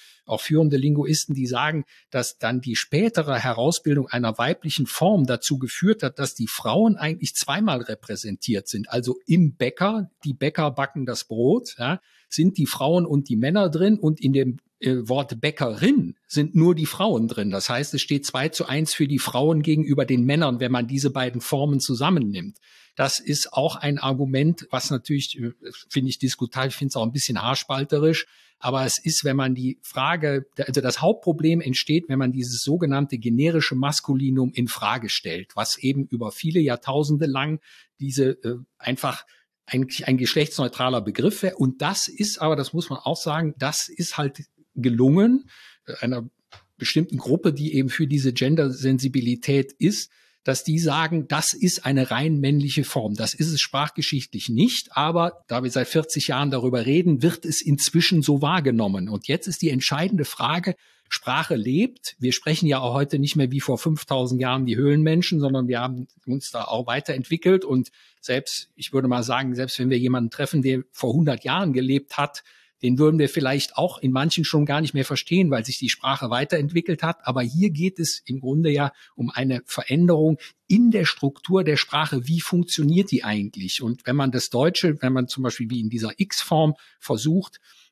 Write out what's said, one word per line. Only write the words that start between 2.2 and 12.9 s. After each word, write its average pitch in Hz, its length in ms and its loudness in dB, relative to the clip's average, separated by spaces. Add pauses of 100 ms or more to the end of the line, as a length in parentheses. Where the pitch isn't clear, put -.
dann 123 220 -2
die 123 140 -4
spätere 151 640 0
Herausbildung 135 720 0
einer 117 280 -2
weiblichen 143 500 -2
Form 175 400 2
dazu 127 340 -2
geführt 185 420 0
hat, 135 160 -4
dass 139 160 -4
die 113 140 -4
Frauen 196 480 2
eigentlich 151 400 -4
zweimal 156 460 -2
repräsentiert 104 840 -6
sind. 107 240 -8
Also 123 360 -4
im 160 280 4
Bäcker, 196 560 -2 (140)
die 139 100 -4
Bäcker 147 380 -2
backen 135 340 -4
das 120 160 -6
Brot, 135 560 0
ja, 135 220 -2 (280)
sind 185 300 2
die 143 80 2
Frauen 165 400 0